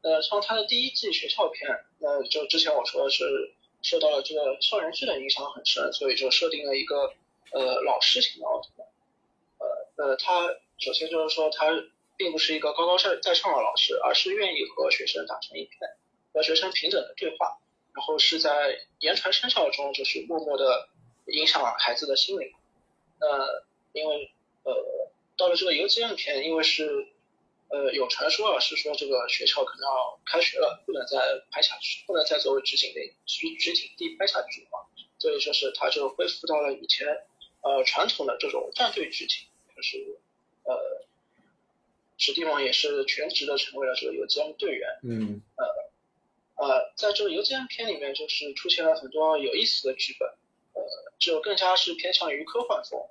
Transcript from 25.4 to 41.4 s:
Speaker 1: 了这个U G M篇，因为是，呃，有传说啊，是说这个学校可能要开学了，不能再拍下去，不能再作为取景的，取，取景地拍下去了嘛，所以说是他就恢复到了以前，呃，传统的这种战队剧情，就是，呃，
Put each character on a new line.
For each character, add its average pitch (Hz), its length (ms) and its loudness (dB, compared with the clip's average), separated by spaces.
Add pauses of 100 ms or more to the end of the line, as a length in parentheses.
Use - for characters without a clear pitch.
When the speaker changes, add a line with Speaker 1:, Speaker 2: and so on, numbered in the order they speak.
Speaker 1:
了 175 80 4
这 185 100 0
个 170 80 2
U 165 140 0
G 233 140 4
M 226 120 -2
篇， 143 300 -4
因 160 100 -2
为 160 80 2
是， 147 440 0 (600)
呃， 139 240 0
有 131 160 0
传 151 220 0
说 208 220 2
啊， 135 80 2
是 151 160 0
说 147 180 -2
这 143 120 -4
个 123 220 0
学 - 180 0
校 139 180 4
可 - 140 -8
能 131 100 -10
要 127 360 -2
开 165 160 2
学 - 180 0
了， - 280 0
不 - 60 -4
能 135 140 -4
再 135 120 -2 (320)
拍 151 100 -4
下 - 180 2
去， - 280 -8
不 175 100 -2
能 156 80 4
再 151 140 2
作 139 160 2
为 135 80 2
取 - 140 -2
景 - 180 0
的， - 60 -6 (260)
取， - 300 -6
取 170 180 0
景 - 220 0
地 165 200 -6
拍 196 100 2
下 156 160 0
去 - 200 -10
了 - 100 -20
嘛， - 60 -10 (400)
所 156 140 0
以 139 80 -2
说 147 120 -2
是 135 200 0
他 135 180 0
就 143 180 0
恢 113 200 -2
复 - 180 -6
到 156 140 2
了 139 120 0
以 165 140 -8
前， - 200 0 (560)
呃， 135 220 4
传 139 240 2
统 143 180 -2
的 123 120 -2
这 - 100 -4
种 - 260 -4
战 240 180 2
队 185 180 -4
剧 - 160 -8
情， - 200 -4 (300)
就 - 60 -10
是， - 160 -6 (680)
呃， - 100 -2 (1400)